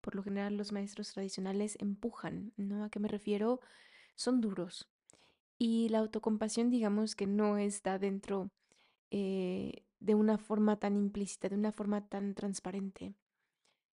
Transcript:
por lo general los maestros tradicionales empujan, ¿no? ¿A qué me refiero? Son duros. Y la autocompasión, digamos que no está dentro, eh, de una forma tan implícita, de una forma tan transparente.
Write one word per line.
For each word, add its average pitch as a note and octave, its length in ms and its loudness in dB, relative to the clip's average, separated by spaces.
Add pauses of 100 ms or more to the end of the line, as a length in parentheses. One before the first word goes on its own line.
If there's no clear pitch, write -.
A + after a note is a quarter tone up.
por - 120 -8
lo G3 80 -4
general G3+ 340 -2
los G3+ 160 -4
maestros G3+ 400 -6
tradicionales G3 680 -4
empujan, G3+ 800 -4
¿no? G3+ 260 -4
¿A G#3+ 80 -6
qué - 80 -4
me G#3 80 0
refiero? G#3 520 0 (540)
Son B3+ 260 2
duros. F#3+ 480 -2 (720)
Y A3+ 320 4
la A3 80 4
autocompasión, A3 720 2
digamos G#3+ 460 2
que G3+ 100 -2
no G#3 320 4
está G3+ 400 0
dentro, G3 540 -2 (580)
eh, F#3+ 720 -2 (160)
de G#3 140 4
una G#3+ 240 6
forma G#3+ 400 2
tan G3+ 180 0
implícita, G3+ 540 -2
de G3 60 -2
una G#3+ 160 2
forma G#3 360 -2
tan G3 280 -4
transparente. G3 800 -6 (760)